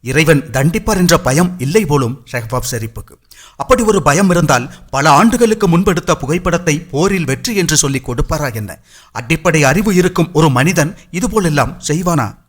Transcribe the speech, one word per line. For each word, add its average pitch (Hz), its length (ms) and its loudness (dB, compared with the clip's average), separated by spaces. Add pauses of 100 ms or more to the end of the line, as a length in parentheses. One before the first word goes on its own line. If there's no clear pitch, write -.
இறைவன் 143 460 2
தண்டிப்பார் 175 520 0
என்ற 175 160 4
பயம் 165 400 0
இல்லை 165 260 0
போலும் 139 300 0 (100)
ஷஹ்பாஸ் 120 460 -6
ஷெரீப்புக்கு. 113 440 -10 (440)
அப்படி 254 240 0
ஒரு 208 200 2
பயம் 165 280 4
இருந்தால் 147 360 2 (240)
பல 135 200 -2
ஆண்டுகளுக்கு 214 580 4
முன்பெடுத்த 175 480 0
புகைப்படத்தை 170 580 -2 (140)
போரில் 180 420 0
வெற்றி 135 260 -6
என்று 170 200 0
சொல்லி 135 240 0
கொடுப்பாரா 143 540 -4
என்ன? 107 160 -8 (440)
அடிப்படை 156 500 0
அறிவு 190 300 2
இருக்கும் 175 380 2
ஒரு 151 180 4
மனிதன் 160 420 0 (180)
இதுபோலெல்லாம் 175 720 -2
செய்வானா? 156 480 -2 (200)